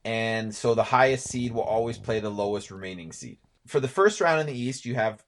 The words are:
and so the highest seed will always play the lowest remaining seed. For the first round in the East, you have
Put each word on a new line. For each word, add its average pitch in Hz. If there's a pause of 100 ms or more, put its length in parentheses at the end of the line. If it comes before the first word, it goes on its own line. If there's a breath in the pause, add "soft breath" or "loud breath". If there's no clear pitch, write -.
and 113
so 117
the 110
highest 131
seed 123
will 113
always 113
play 110
the 104
lowest 101
remaining 92
seed. - (260)
For -
the 131
first 196
round 160
in 151
the 135
East, 123
you 117
have 110